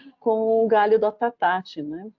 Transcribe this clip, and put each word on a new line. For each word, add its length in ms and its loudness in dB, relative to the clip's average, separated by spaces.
com 460 0
o 40 0
galho 300 4
do 80 0
Atatate, 760 -4
né? 360 -12